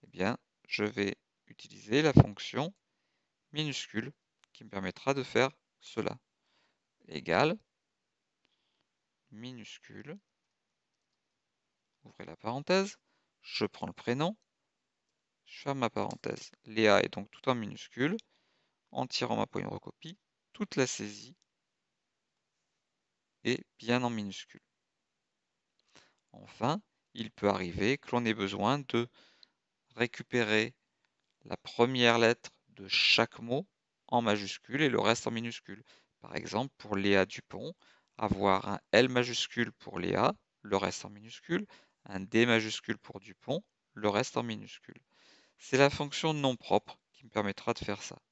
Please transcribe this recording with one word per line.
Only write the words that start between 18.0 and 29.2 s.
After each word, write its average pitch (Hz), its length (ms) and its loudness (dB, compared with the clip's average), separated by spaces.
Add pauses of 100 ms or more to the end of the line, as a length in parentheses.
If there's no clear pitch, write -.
En 131 160 -6
tirant 120 300 -4
ma 107 100 0
poignée 95 220 -6
de 101 40 -8
recopie, - 460 -14 (340)
toute - 220 -10
la 131 140 2
saisie 107 480 -10 (2000)
est 120 200 0 (140)
bien 120 240 0
en 120 80 0
minuscule. 104 540 -10 (1700)
Enfin, 117 500 -4 (320)
il 110 160 -8
peut - 180 0
arriver 95 500 0
que - 120 -12
l'on 120 140 2
ait 110 100 2
besoin 104 540 0
de 117 200 0 (840)